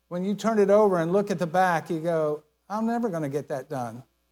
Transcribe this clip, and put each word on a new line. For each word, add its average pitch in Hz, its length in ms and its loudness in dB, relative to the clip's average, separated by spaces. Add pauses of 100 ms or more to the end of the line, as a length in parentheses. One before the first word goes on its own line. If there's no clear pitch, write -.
when 180 160 -6
you 202 100 -2
turn 214 240 0
it 202 120 4
over 202 260 6
and 165 160 0
look 208 180 0
at 175 80 -2
the 180 80 -2
back, 170 440 0
you 165 100 -2
go, 156 420 0 (280)
"I'm 220 160 -4
never 233 240 -2
gonna 160 180 -4
get 139 200 -6
that 135 200 -6
done. 127 340 -8 (300)